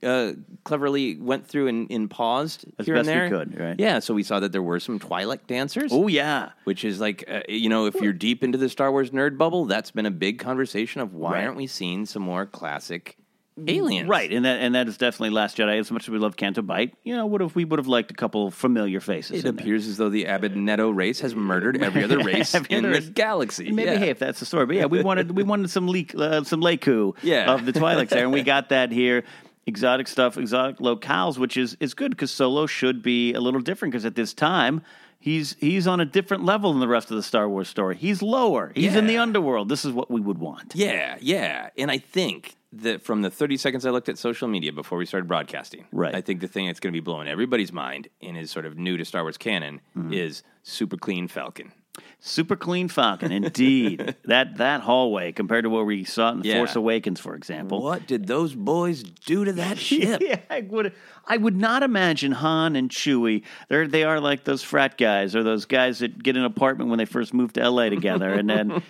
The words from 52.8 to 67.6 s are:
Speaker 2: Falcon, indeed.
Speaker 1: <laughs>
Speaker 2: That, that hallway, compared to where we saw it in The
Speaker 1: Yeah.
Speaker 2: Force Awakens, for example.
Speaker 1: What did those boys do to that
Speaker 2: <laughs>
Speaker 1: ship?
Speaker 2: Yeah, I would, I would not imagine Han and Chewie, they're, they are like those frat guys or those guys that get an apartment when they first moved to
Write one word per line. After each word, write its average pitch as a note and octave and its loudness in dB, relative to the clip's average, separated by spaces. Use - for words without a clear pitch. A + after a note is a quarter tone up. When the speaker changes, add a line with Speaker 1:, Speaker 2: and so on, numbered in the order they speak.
Speaker 2:
Falcon, A2 0
indeed. B2+ 2
Speaker 1:
<laughs> - -20
Speaker 2:
That, B2 2
that C3 0
hallway, G#2+ 2
compared A2+ 0
to A2+ 0
where A2+ 0
we G2+ -2
saw A#2 0
it - 0
in F#2 -6
The G2 -2
Speaker 1:
Yeah. G#2+ 2
Speaker 2:
Force - 0
Awakens, A2 0
for - -12
example. F#2 -6
Speaker 1:
What E3+ -4
did A2 -2
those C#3+ 0
boys D3+ 0
do F3 -2
to G3 0
that F3+ -4
Speaker 2:
<laughs> - -8
Speaker 1:
ship? A#3 2
Speaker 2:
Yeah, C4 0
I C4+ -4
would, G3+ -2
I A3+ 2
would G#3+ 4
not A3+ 2
imagine F3 4
Han D#3+ 2
and C3 2
Chewie, A#2 2
they're, D#3 4
they D#3 2
are D#3 2
like C#3+ 0
those C#3 -2
frat C#3 2
guys G2+ 4
or A2+ 4
those A2 0
guys B2+ 2
that A#2+ -4
get C3 2
an C3 2
apartment B2+ 0
when A#2 2
they A2 0
first A#2+ -4
moved B2 0
to B2 2